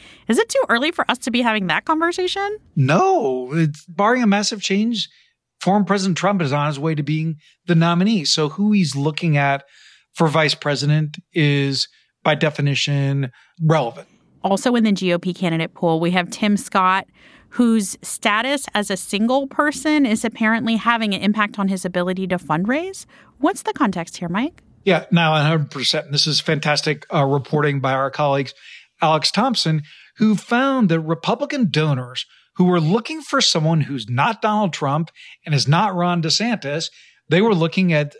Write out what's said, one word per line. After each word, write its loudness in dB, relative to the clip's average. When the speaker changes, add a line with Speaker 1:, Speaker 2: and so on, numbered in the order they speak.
Speaker 1:
Is 2
it 2
too 0
early 2
for -2
us 0
to -6
be 0
having 0
that 0
conversation? -2
Speaker 2:
No. 2
It's, -2
barring 0
a 2
massive 0
change, -2
former 2
President 0
Trump 0
is 0
on 0
his -4
way -2
to -2
being -4
the 2
nominee. 2
So 0
who 0
he's 2
looking 0
at 0
for 2
vice 2
president 0
is, 0
by 2
definition, -2
relevant. 0
Speaker 1:
Also 0
in 2
the 4
G 0
O 0
P -4
candidate -2
pool, 0
we 0
have 0
Tim 0
Scott, 0
whose 0
status -2
as -2
a -2
single -2
person 0
is 0
apparently 0
having 0
an -4
impact 0
on 0
his -2
ability -2
to 0
fundraise. -4
What's -2
the -4
context -4
here, -8
Mike? -4
Speaker 2:
Yeah, 2
now 4
one 2
hundred 0
percent. -2
This 2
is 0
fantastic, 0
uh, 2
reporting 0
by 0
our 0
colleagues, 0
Alex 2
Thompson, 0
who 4
found 2
that 2
Republican -2
donors -2
who 2
were 4
looking 0
for -2
someone 2
who's -4
not 0
Donald 0
Trump -2
and -4
is 0
not 2
Ron 0
DeSantis, -2
they 4
were 4
looking 0
at, 0